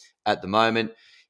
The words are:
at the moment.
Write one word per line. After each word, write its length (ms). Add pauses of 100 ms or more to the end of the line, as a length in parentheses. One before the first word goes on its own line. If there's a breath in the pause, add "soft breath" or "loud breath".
(240 soft breath)
at 180
the 60
moment. 440 (380 soft breath)